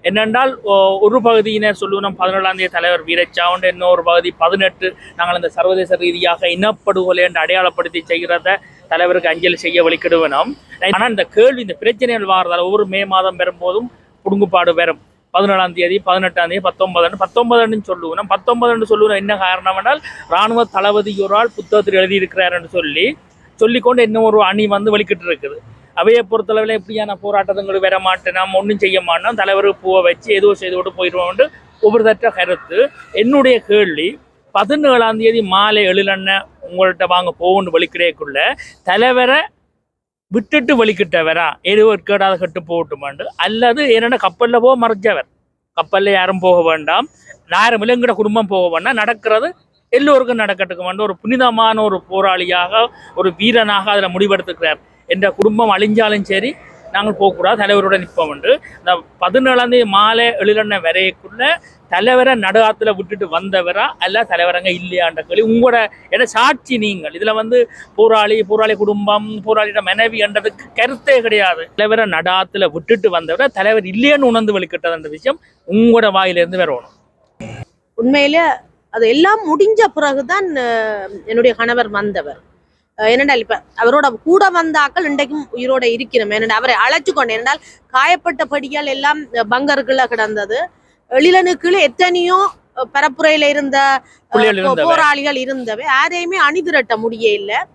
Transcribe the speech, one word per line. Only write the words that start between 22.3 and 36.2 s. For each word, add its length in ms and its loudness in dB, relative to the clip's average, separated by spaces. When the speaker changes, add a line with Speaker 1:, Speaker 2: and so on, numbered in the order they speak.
Speaker 1:
என்று 160 -8
சொல்லி, 480 -4
சொல்லிக்கொண்டு 480 2
இன்னும் 200 0
ஒரு 200 4
அணி 240 0
வந்து 300 0
வெளிக்கிட்டு 280 -4
இருக்குது. 320 -6
அவையை 300 4
பொறுத்தளவில் 540 -2
எப்படியான 460 -8
போராட்டங்களுக்கு 560 -2
வர 200 0
மாட்டேன், 340 -2
நாம் 200 -2
ஒண்ணும் 240 0
செய்ய 240 0
மாட்டோம், 340 -2
தலைவருக்கு 460 0
பூவை 200 2
வச்சு 320 0
ஏதோ 200 4
செய்து 220 -6
விட்டு 160 -6
போயிடுவோம் 380 -4
என்று 220 0
ஒவ்வொரு 220 2
தட்ட 260 2
கருத்து. 600 -2
என்னுடைய 480 2
கேள்வி, 600 0
பதினேழாம் 640 2
தேதி 240 2
மாலை 440 2
எழிலண்ண 600 0